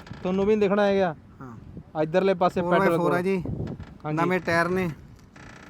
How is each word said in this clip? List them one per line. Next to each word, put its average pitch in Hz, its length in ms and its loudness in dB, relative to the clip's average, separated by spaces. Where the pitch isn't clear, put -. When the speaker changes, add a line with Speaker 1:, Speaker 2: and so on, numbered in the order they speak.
Speaker 1:
ਤੁਹਾਨੂੰ 185 220 0
ਵੀ 214 120 4
ਨਹੀਂ 208 120 2
ਦਿਖਣਾ 202 180 2
ਹੈਗਾ। 196 280 2
Speaker 2:
ਹਾਂ। - 640 -10
Speaker 1:
ਇਧਰਲੇ 185 320 2
ਪਾਸੇ 180 260 2
Speaker 2:
ਫੋਰ 175 100 -2
ਬਾਏ 175 80 4
ਫੋਰ 196 100 4
Speaker 1:
ਪੈਡਲ 170 140 2
ਕੋਲ। 170 120 2
Speaker 2:
ਹੈ 175 80 0
ਜੀ। 185 200 -2
Speaker 1:
ਹਾਂਜੀ। 156 200 0
Speaker 2:
ਨਵੇਂ 180 160 0
ਟਾਇਰ 170 280 0
ਨੇ, 185 200 -2